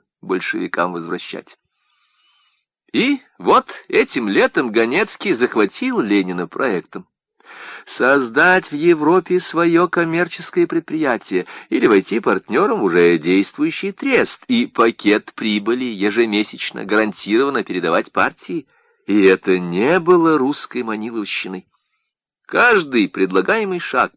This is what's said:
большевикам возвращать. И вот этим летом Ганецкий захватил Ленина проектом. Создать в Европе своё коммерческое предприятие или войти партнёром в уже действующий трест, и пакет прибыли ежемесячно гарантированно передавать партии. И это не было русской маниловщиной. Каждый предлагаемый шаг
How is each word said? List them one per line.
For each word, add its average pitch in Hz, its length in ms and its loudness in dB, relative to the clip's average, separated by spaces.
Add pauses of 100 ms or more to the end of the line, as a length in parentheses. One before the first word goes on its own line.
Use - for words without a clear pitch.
(220)
большевикам 90 720 -4
возвращать. 87 680 -10 (1300)
И 254 260 0 (180)
вот 214 320 2 (200)
этим 139 400 -2
летом 143 420 0
Ганецкий 139 640 0
захватил 123 640 0
Ленина 98 480 -2
проектом. 95 600 -6 (800)
Создать 139 840 2
в 147 40 -6
Европе 170 640 2
своё 170 480 2
коммерческое 170 800 -2
предприятие 143 800 -2 (240)
или 117 180 0
войти 101 320 2
партнёром 127 600 -2
в 127 40 -2
уже 85 340 4
действующий 101 720 -2
трест, 240 560 -2
и 120 180 0
пакет 110 680 0
прибыли 110 500 -2
ежемесячно 107 1000 -2
гарантированно 110 800 0
передавать 90 480 -2
партии. 139 560 -4 (380)
И 101 180 2
это 95 360 4
не 95 400 0
было 165 380 4
русской 127 460 -4
маниловщиной. 110 840 -8 (800)
Каждый 160 640 2
предлагаемый 127 680 -2
шаг 123 380 -2